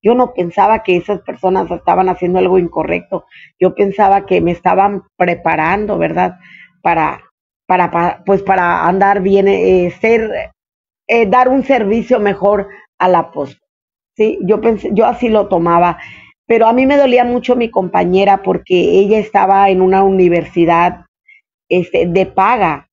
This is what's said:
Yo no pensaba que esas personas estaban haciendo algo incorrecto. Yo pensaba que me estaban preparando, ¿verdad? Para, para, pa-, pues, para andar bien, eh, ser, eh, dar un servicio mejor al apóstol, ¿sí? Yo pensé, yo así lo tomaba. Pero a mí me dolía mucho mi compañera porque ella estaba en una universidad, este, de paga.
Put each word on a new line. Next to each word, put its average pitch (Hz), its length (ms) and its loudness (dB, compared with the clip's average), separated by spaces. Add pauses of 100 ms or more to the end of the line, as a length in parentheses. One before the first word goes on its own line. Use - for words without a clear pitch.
Yo 220 100 2
no 247 200 -2
pensaba 202 500 -2
que 180 120 0
esas 175 260 -6
personas 190 500 -4
estaban 180 360 0
haciendo 180 320 -2
algo 185 200 2
incorrecto. 170 680 -6 (340)
Yo 180 140 0
pensaba 196 520 0
que 185 160 0
me 170 100 -2
estaban 190 520 -2 (140)
preparando, 175 800 -2
¿verdad? 165 400 -2 (440)
Para, 160 420 -2 (440)
para, 180 240 0
pa-, 175 340 -4
pues, 196 180 0
para 175 440 0
andar 196 340 0
bien, 196 260 2
eh, 185 520 0
ser, 226 520 -2 (560)
eh, 233 200 2
dar 247 220 2
un 262 140 0
servicio 226 560 0
mejor 202 500 -2 (280)
al 180 180 2
apóstol, - 520 -6 (480)
¿sí? 214 260 -2
Yo 208 200 -2
pensé, 220 320 -2
yo 220 120 2
así 233 240 -2
lo 208 180 0
tomaba. 170 500 0 (500)
Pero 226 200 2
a 233 60 2
mí 262 120 2
me 285 120 2
dolía 247 280 2
mucho 247 300 -2
mi 233 140 -4
compañera 185 720 0
porque 175 580 0
ella 208 200 2
estaba 196 500 2
en 185 120 2
una 190 220 2
universidad, 175 1000 0 (640)
este, 175 380 -2
de 185 180 0
paga. 190 680 -2